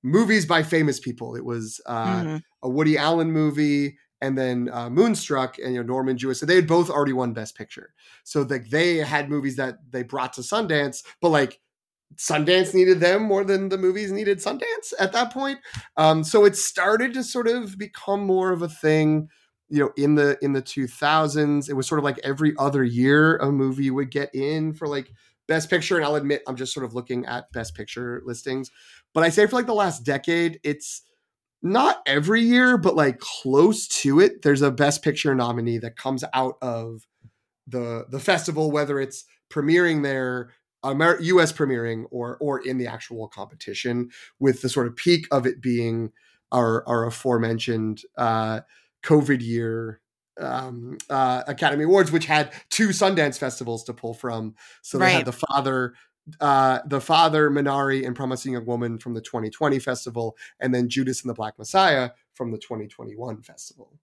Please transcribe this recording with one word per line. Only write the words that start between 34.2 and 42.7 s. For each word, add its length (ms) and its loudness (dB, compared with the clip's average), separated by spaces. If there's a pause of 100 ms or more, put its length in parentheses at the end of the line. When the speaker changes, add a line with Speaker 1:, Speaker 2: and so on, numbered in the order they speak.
Speaker 1:
it. 220 4
There's 200 4
a 80 4
Best 320 0
Picture 320 0
nominee 440 -2
that 180 -10
comes 280 -6 (100)
out 280 0
of 440 -8 (600)
the, 420 -6
the 120 -8
festival, 500 0
whether 300 0
it's 240 -8 (260)
premiering 520 2
there, 480 -4 (340)
Amer-, 360 2
U 200 4
S 120 4
premiering, 580 -2
or, 280 -8
or 280 -4
in 120 -4